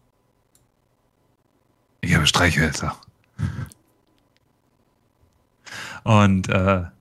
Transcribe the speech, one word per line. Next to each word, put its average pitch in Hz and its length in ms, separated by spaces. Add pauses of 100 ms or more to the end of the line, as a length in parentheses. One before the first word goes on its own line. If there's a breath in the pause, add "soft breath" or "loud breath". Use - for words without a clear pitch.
(2000)
Ich 85 140
habe 78 120
Streichhölzer. 78 680 (3000 loud breath)
Und, 101 460
äh, 95 340 (180)